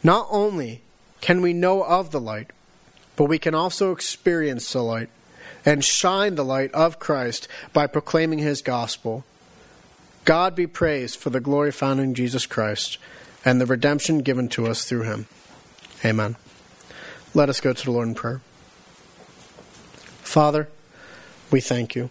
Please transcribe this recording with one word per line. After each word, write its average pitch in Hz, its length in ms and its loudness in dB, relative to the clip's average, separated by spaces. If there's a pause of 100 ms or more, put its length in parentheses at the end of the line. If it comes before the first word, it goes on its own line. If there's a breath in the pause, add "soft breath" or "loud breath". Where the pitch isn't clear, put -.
Not 196 280 4
only 185 520 -2 (380)
can 180 220 4
we 175 100 2
know 185 300 2
of 170 280 0
the 151 100 -4
light, 110 300 -10 (680)
but 147 80 4
we 151 140 2
can 160 160 -2
also 185 360 0
experience 156 840 -2
the 127 100 -2
light 113 260 -4 (560 loud breath)
and 147 200 4
shine 190 520 2
the 143 80 -2
light 135 280 -2
of 165 260 2
Christ 123 500 -2 (240 loud breath)
by 147 140 4
proclaiming 160 520 0
his 147 240 -2
gospel. 120 640 -4 (1000 loud breath)
God 170 300 4
be 175 120 -2
praised 147 520 -2
for 143 120 -4
the - 100 -2
glory 143 320 0
found 135 260 0
in 135 160 0
Jesus 123 320 -2
Christ - 520 -4 (460 loud breath)
and 127 160 6
the 127 60 2
redemption 143 540 2
given 127 300 -2
to 113 160 -2
us 113 180 -2
through 120 180 -2
him. 110 240 -6 (800)
Amen. 110 320 0 (1000 loud breath)
Let 147 140 6
us 131 120 -2
go 131 120 0
to - 120 -6
the 131 60 -2
Lord 120 180 -2
in 113 60 -4
prayer. 123 260 -6 (1800)
Father, 151 460 2 (840 loud breath)
we 135 100 4
thank 120 360 -4
you. 123 140 -4